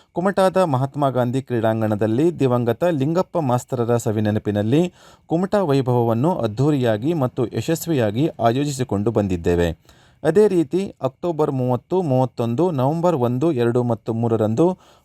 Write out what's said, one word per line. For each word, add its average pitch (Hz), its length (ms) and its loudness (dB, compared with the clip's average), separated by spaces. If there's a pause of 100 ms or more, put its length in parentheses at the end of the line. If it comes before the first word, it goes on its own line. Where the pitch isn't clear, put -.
(120)
ಕುಮಟಾದ 190 460 0
ಮಹಾತ್ಮ 139 520 0
ಗಾಂಧಿ 123 320 0
ಕ್ರೀಡಾಂಗಣದಲ್ಲಿ 113 1000 0
ದಿವಂಗತ 123 440 0
ಲಿಂಗಪ್ಪ 170 540 -2
ಮಾಸ್ತರರ 123 600 0
ಸವಿನೆನಪಿನಲ್ಲಿ 107 960 0 (320)
ಕುಮಟಾ 190 380 -2
ವೈಭವವನ್ನು 123 720 0
ಅದ್ಧೂರಿಯಾಗಿ 123 800 0
ಮತ್ತು 127 340 -2
ಯಶಸ್ವಿಯಾಗಿ 131 800 -2
ಆಯೋಜಿಸಿಕೊಂಡು 120 840 0
ಬಂದಿದ್ದೇವೆ. 87 840 0 (260)
ಅದೇ 185 240 4
ರೀತಿ 180 540 -2
ಅಕ್ಟೋಬರ್ 151 500 -2
ಮೂವತ್ತು, 127 500 -2
ಮೂವತ್ತೊಂದು, 131 680 0
ನವೆಂಬರ್ 160 440 0
ಒಂದು, 127 360 0
ಎರಡು 120 320 0
ಮತ್ತು 117 300 -4
ಮೂರರಂದು 113 640 0 (280)